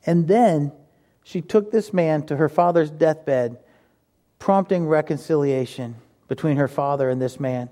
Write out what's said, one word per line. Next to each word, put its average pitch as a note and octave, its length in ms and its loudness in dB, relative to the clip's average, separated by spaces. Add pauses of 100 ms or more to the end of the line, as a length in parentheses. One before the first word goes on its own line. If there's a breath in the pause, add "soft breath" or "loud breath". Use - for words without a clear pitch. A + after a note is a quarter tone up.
And E3+ 220 2
then E3+ 440 2 (520)
she - 180 -8
took G#3 300 0
this A3 200 -2
man D#3 360 0
to D3 100 -4
her D#3 100 2
father's E3+ 440 2
deathbed, D3 680 0 (800 soft breath)
prompting F#3+ 500 0
reconciliation C#3+ 1080 -2 (320)
between C#3 300 -2
her C#3+ 100 2
father C#3 420 -2
and B2+ 100 -2
this B2+ 200 -6
man. B2+ 320 -6